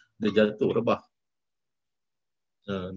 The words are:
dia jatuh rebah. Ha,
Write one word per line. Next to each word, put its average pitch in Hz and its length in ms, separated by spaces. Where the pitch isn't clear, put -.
dia 107 160
jatuh 104 480
rebah. 120 200
Ha, 92 240